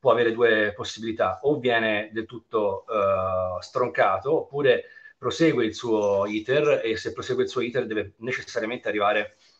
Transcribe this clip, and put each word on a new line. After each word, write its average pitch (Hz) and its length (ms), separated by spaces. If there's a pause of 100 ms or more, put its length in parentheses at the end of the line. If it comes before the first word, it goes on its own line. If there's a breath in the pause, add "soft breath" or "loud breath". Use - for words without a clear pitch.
può 120 60
avere 117 220
due 110 420
possibilità: 110 680
o 143 160
viene 110 540
del 110 140
tutto, 104 600
eh, 92 760
stroncato, 123 760
oppure 135 420 (340 loud breath)
prosegue 123 480
il 110 80
suo 104 540
iter, 131 560
e 110 120
se - 160
prosegue 127 320
il - 60
suo 123 120
iter 120 260
deve 104 300
necessariamente 117 720
arrivare 104 500 (220 soft breath)